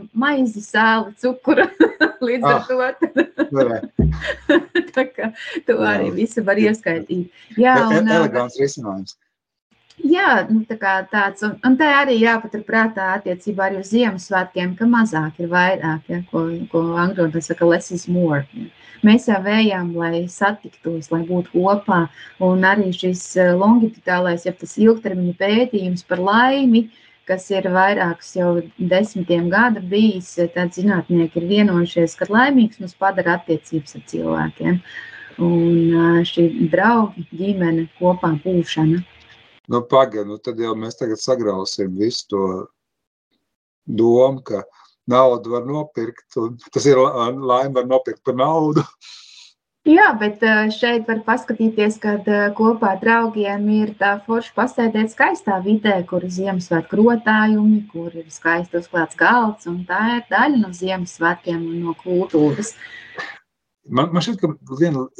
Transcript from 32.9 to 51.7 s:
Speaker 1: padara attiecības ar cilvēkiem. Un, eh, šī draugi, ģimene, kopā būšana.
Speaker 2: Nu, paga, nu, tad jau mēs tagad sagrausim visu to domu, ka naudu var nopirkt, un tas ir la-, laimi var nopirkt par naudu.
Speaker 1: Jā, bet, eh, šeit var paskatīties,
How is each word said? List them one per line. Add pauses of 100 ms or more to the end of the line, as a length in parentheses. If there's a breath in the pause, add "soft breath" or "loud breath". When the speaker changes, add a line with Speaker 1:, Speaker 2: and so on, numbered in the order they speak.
Speaker 1:
padara
attiecības
ar
cilvēkiem. (540 loud breath)
Un,
eh,
šī
draugi,
ģimene,
kopā
būšana. (640 soft breath)
Speaker 2:
Nu,
paga,
nu,
tad
jau
mēs
tagad
sagrausim
visu
to (1500)
domu,
ka (460 soft breath)
naudu
var
nopirkt,
un (120)
tas
ir
la-,
laimi
var
nopirkt
par
naudu. (1000 loud breath)
Speaker 1:
Jā,
bet,
eh,
šeit
var
paskatīties,